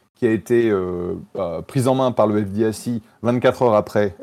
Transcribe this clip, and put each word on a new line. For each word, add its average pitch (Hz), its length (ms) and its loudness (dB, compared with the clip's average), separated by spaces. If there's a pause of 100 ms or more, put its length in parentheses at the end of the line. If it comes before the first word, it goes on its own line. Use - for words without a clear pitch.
(160)
qui - 100 -2
a 110 60 2
été, 113 380 2
euh, 90 460 -2 (200)
euh, 85 260 -6
prise 123 280 -2
en 131 60 2
main 131 180 0
par 107 120 2
le 104 160 2
F 101 100 -4
D 110 180 0
I 107 40 -2
C 117 280 -6 (200)
vingt-quatre 123 420 2
heures 113 120 4
après 104 480 0